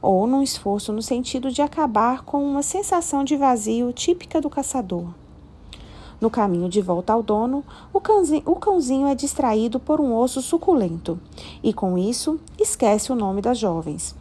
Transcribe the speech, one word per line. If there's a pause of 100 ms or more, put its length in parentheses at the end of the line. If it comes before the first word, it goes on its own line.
ou
num
esforço
no
sentido
de
acabar
com
uma
sensação
de
vazio
típica
do
caçador. (1120)
No
caminho
de
volta
ao
dono, (280)
o
cãozi-,
o
cãozinho
é
distraído
por
um
osso
suculento, (460)
e
com
isso, (180)
esquece
o
nome
das
jovens.